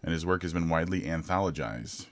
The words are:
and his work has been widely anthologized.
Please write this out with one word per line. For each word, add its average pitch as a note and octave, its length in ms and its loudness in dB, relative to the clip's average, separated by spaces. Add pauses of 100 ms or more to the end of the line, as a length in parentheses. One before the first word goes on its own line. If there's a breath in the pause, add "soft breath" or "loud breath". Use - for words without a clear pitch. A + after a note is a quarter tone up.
and E2 100 0
his D#2+ 100 0
work F2+ 200 2
has E2+ 100 -2
been E2+ 160 2
widely E2+ 320 2
anthologized. D#2 1120 -2